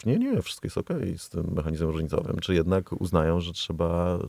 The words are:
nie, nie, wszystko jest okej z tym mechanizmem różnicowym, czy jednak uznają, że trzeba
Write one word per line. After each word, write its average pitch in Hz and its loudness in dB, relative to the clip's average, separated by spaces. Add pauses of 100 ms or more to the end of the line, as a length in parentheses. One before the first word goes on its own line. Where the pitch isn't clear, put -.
nie, 139 2
nie, 254 2
wszystko - -8
jest - -8
okej 95 -2
z - -14
tym 85 -2
mechanizmem 80 0
różnicowym, 80 -2
czy 92 0
jednak 90 2
uznają, 85 4
że 85 -4
trzeba 85 0